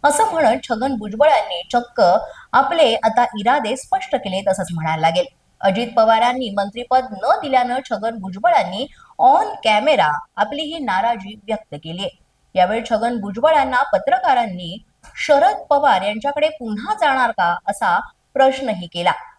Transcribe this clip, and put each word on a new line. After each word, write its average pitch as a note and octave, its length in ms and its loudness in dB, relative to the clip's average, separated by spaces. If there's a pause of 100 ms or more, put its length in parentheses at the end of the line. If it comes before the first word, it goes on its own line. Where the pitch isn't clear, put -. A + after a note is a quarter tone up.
असं A4 160 2
म्हणत D#4 340 2 (100)
छगन A#3+ 280 -2
भुजबळांनी G#3+ 760 0
चक्क A#3+ 300 0 (500)
आपले C4+ 500 4
आता A3 220 2
इरादे A#3 520 -2
स्पष्ट F#5 400 -4
केले, F#3+ 320 -4
तसंच F#3 240 -2
म्हणायला D#3+ 280 -4
लागेल. E3+ 240 2 (360)
अजित G3+ 360 0
पवारांनी A#3 540 2
मंत्रिपद A3+ 600 -2
न G#3+ 200 -4 (120)
दिल्यानं B3+ 340 0 (140)
छगन A3+ 280 -4
भुजबळांनी G3+ 680 0 (360)
on C#4 480 2
camera G#3+ 420 2 (240)
आपली C#4+ 260 -4
ही D#4+ 160 -8
नाराजी G#3+ 560 -4 (120)
व्यक्त G#3+ 280 -8 (100)
केलीये. F3 240 -8 (460)
यावेळी F#3+ 260 2 (100)
छगन A#3 300 0
भुजबळांना C4 640 2
पत्रकारांनी A3+ 1000 -2 (420)
शरद D#4 300 4 (140)
पवार C#4 320 4
यांच्याकडे C#4 460 -2
पुन्हा B3 460 -6
जाणार C4+ 360 0
का, G3 260 -2 (100)
असा F#3 340 0 (340)
प्रश्नही A#3 520 0
केला. F3 260 -2 (260)